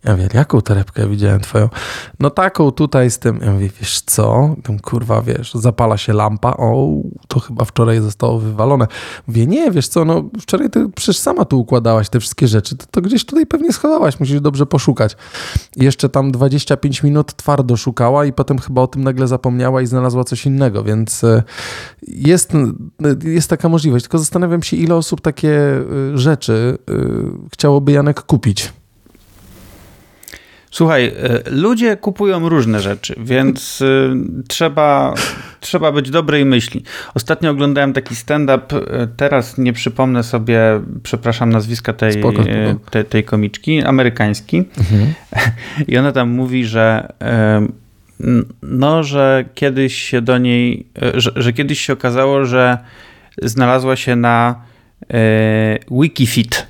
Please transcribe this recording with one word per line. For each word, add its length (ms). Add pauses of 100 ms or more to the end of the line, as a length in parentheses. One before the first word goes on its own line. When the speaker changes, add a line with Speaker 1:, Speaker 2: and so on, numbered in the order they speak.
Speaker 1:
Ja 80
mówię: 220
"Jaką 280
torebkę? 400
Ja 60
widziałem 320
twoją". 300 (500)
"No, 100
taką 420
tutaj 400
z 80
tym". 260
Ja 60
mówię: 180 (100)
"Wiesz 220
co?" 640
Tam, 160
kurwa, 420
wiesz, 320
zapala 440
się 160
lampa. 440
"O, 300 (400)
to 120
chyba 260
wczoraj 340
zostało 400
wywalone". 480 (400)
Mówię: 200
"Nie, 240
wiesz 160
co, 180
no, 180 (160)
wczoraj 300
ty 260
przecież 220
sama 280
tu 140
układałaś 500
te 100
wszystkie 280
rzeczy. 300
To, 140
to 100
gdzieś 240
tutaj 200
pewnie 280
schowałaś, 460
musisz 220
dobrze 240
poszukać". 520 (580)
I 80
jeszcze 260
tam 220
dwadzieścia 460
pięć 260
minut 320
twardo 420
szukała 480
i 80
potem 260
chyba 220
o 60
tym 160
nagle 240
zapomniała 540
i 60
znalazła 360
coś 220
innego, 380
więc, 400
e, 200 (640)
jest, 440 (720)
jest 260
taka 200
możliwość. 360
Tylko 140
zastanawiam 440
się, 140
ile 180
osób 260
takie, 300 (640)
e, 40
rzeczy, 600 (120)
e, 40 (600)
chciałoby, 380
Janek, 300
kupić. 520 (2000)
Speaker 2:
Słuchaj, 340
e, 420
ludzie 480
kupują 520
różne 300
rzeczy, 440
więc, 580
e, 40 (640)
trzeba, 640 (460)
trzeba 320
być 180
dobrej 360
myśli. 380 (300)
Ostatnio 380
oglądałem 420
taki 220
stand-up, 600
e, 320 (100)
teraz 400
nie 160
przypomnę 500
sobie, 360 (440)
przepraszam, 460
nazwiska 440
tej, 200
Speaker 1:
Spoko, 200 (100)
spoko. 80
Speaker 2:
e, 240 (160)
te-, 120
tej 200
komiczki, 600
amerykański. 760
Speaker 1:
Mhm. 560 (340)
Speaker 2:
<laughs> 400
I 100
ona 140
tam 180
mówi, 360
że, 560
e, 460 (520)
n-, 260 (160)
no, 420
że 420 (100)
kiedyś 400
się 260
do 160
niej, 500 (140)
e, 200
że, 140
że 180
kiedyś 280
się 120
okazało, 520
że 320 (640)
znalazła 540
się 200
na, 460 (520)
e, 640 (240)
Wikifit. 680